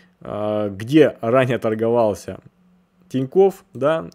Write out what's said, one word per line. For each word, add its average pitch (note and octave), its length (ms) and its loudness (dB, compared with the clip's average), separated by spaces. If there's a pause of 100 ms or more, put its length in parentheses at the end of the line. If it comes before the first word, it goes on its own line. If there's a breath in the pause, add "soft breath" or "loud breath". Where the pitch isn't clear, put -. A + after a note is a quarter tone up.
(220 soft breath)
а, G#2+ 480 -4
где A#2 520 2
ранее B2 380 0
торговался A2 800 -2 (720)
Тинькофф, F3 640 0
да, D#3+ 420 -2